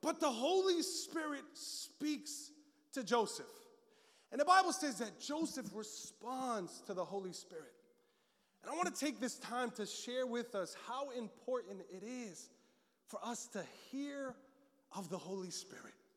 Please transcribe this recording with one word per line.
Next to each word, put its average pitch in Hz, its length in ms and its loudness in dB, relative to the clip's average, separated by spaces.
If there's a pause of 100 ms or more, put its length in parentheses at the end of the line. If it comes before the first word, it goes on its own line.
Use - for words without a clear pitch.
but 320 180 2
the 302 100 6
Holy 339 520 6
Spirit 302 640 -2 (100)
speaks - 960 -4 (440)
to 262 100 0
Joseph. 220 420 4 (880)
And 262 80 0
the 294 40 8
Bible 359 280 10
says 269 260 0
that 214 220 -4
Joseph 285 540 -2
responds 220 1120 -4
to 202 80 -4
the 175 100 2
Holy 185 280 -4
Spirit. 156 400 -12 (920)
And 240 100 -6
I 302 40 0
wanna 359 140 4
take 262 300 0
this 240 160 0
time 240 360 0
to 208 140 -2
share 254 400 0
with 233 300 -2
us 180 200 -2 (120)
how 269 220 0
important 214 760 -2
it 185 160 -8
is 233 460 -6 (560)
for - 180 -6
us 233 240 -2
to 196 140 -4 (300)
hear 277 420 -4 (600)
of 190 120 -4
the 175 100 -2
Holy 185 320 -4
Spirit. - 440 -8 (220)